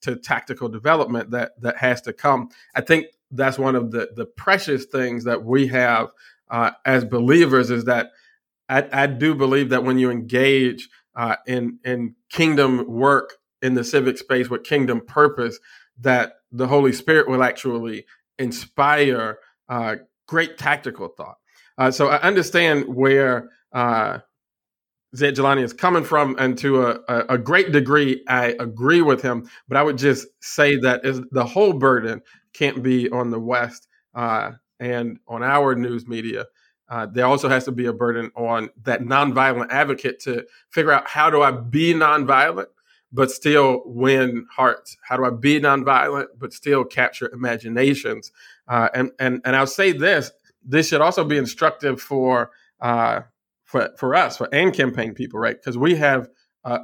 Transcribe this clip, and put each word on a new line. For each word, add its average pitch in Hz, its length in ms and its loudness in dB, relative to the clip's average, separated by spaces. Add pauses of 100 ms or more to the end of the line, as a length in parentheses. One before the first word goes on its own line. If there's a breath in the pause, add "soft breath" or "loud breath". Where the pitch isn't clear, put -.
to 123 140 -6
tactical 120 540 -6
development 120 600 -2
that, 120 300 -6
that 120 160 -4
has 123 240 0
to 113 120 -12
come. 127 360 -2 (260 soft breath)
I 139 60 -2
think 160 260 2 (240)
that's 135 260 -2
one 131 180 0
of 117 160 -2
the, 113 240 -6
the 113 100 -8
precious 170 600 -2
things 123 380 -4
that 117 200 -2
we 131 240 2
have, 120 440 0 (400 soft breath)
uh, 117 200 0 (140)
as 127 200 2
believers 127 680 4
is 117 140 -2
that 120 260 0 (580 soft breath)
I, 135 220 2
I 139 160 2
do 143 260 0
believe 135 360 2
that 127 140 0
when 127 140 0
you 127 140 2
engage, 127 800 0 (260 soft breath)
uh, 117 220 -4 (100)
in, 120 360 -4
in 123 320 -6 (140)
kingdom 139 580 2
work 127 500 0 (240)
in 131 120 -2
the 120 100 -2
civic 127 340 0
space 123 320 -2
with - 140 -6
kingdom 123 380 -2
purpose, 147 580 -2 (420 soft breath)
that 123 320 0 (180)
the 123 160 -4
Holy 135 240 4
Spirit 151 380 2
will 131 120 0
actually 117 640 -4 (320 soft breath)
inspire, 131 1040 0 (300 soft breath)
uh, 117 260 -4 (320)
great 165 300 -2
tactical 139 500 -4
thought. - 300 -18 (400 soft breath)
Uh, 131 120 4
so 135 200 2
I 147 120 2
understand 170 720 2
where, 131 560 2 (220 loud breath)
uh, 120 480 0 (960)
Zaid 139 200 0
Jilani 135 280 2
is 117 100 -6
coming 175 320 0
from, 147 340 0
and 127 200 0
to 135 240 2
a, 120 160 -2 (100)
a, 117 200 -2
a 131 80 0
great 156 360 0
degree, 135 560 2
I 123 300 0
agree 123 420 2
with 139 200 2
him. 120 280 -4 (180 loud breath)
But 131 100 0
I 147 60 4
would 147 140 0
just 135 300 0 (120)
say 143 380 2
that 123 280 0
is, 131 140 -4 (120)
the 127 140 0
whole 190 280 2
burden 123 480 0 (320 soft breath)
can't 139 280 -2
be 127 280 0
on 120 200 -4
the 113 100 -6
West, 120 480 -4 (280)
uh, 113 360 -4 (280)
and 120 480 -6
on 117 160 -10
our 139 320 2
news 120 320 -6
media. 113 380 -8 (440)
Uh, 117 160 -8
there 120 200 0
also 135 240 2
has 131 160 0
to 135 60 -6
be 123 140 -4
a 117 80 -2
burden 117 420 -4
on 113 340 -4 (140)
that 123 180 -2
nonviolent 131 680 0
advocate 139 520 -2
to 120 240 -6 (240 soft breath)
figure 156 220 0
out, 139 160 2
"How 151 220 2
do 151 120 4
I 139 100 4
be 123 420 0
nonviolent 151 720 2 (440)
but 127 200 0
still 139 540 2
win 123 640 0
hearts? - 540 -2
How 127 140 -4
do 127 80 0
I 123 40 0
be 135 300 0
nonviolent 139 680 0 (100)
but 120 160 -14
still 139 320 -2
capture - 480 -4
imaginations?" 120 960 -4 (360 soft breath)
Uh, 120 260 0
and, 127 260 -2
and, 127 240 -2
and 131 140 0
I'll 135 100 2
say 190 240 0
this, 156 400 0 (320)
this 151 240 0
should 147 140 0
also 175 240 2
be 147 120 0
instructive 139 640 -2
for, 127 500 -2 (280 soft breath)
uh, 117 420 0 (420)
for, - 340 -2
for 135 180 -2
us, - 220 0
for - 160 -6
and 170 200 2
campaign 120 400 -2
people, 110 260 -10
right? 113 220 -4
'Cause 120 160 -8
we 160 180 4
have 139 320 2 (380)
a, 123 180 -4